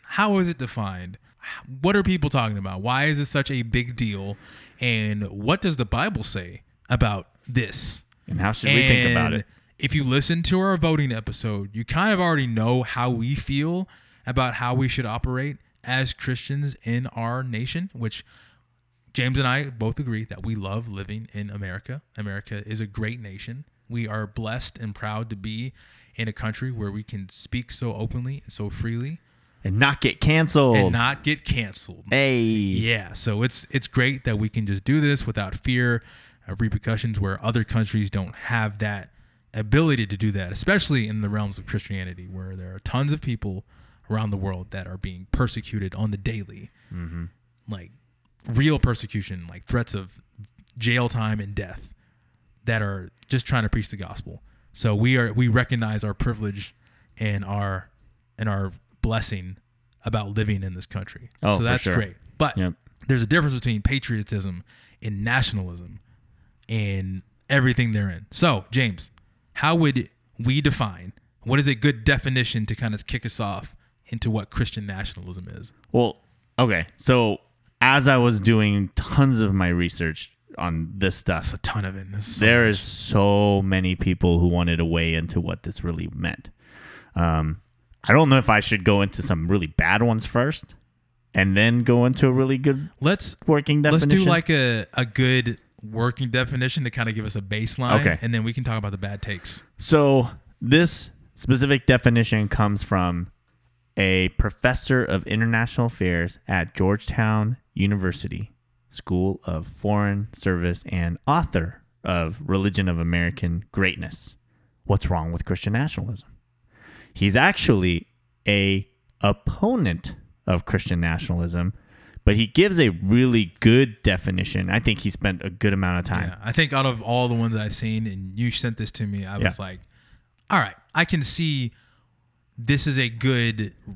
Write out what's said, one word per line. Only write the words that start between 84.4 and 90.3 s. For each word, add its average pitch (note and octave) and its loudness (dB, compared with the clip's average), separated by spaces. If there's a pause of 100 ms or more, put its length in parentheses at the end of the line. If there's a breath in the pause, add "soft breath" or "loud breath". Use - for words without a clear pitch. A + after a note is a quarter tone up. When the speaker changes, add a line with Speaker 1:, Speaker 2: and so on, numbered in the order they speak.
Speaker 2:
wanted F2 2
to E2+ 2
weigh E2 0
into F2 -2
what F2 -6
this - -10
really E2+ -6
meant. - -8 (640 loud breath)
Um, D#2+ 0 (440)
I - 4
don't D3+ 6
know C3+ 8
if - 0
I G#2+ 6
should G2 0
go G2+ 6
into G2 -2
some E2 0
really F#2 2
bad F2 2
ones A2+ 0
first - -2 (600)